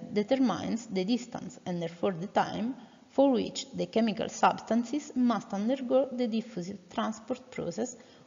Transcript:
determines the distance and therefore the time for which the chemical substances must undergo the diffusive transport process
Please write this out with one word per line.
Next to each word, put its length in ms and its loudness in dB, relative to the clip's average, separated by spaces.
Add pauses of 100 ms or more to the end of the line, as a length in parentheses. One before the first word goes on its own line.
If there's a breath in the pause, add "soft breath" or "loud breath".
(120)
determines 760 2
the 180 0
distance 640 -2
and 120 -2
therefore 340 -2
the 120 -6
time 500 0 (340 loud breath)
for 220 6
which 400 0
the 160 -2
chemical 420 0
substances 840 0
must 360 2
undergo 600 2
the 160 0
diffusive 500 -4 (160)
transport 560 -4
process 460 -4 (320 loud breath)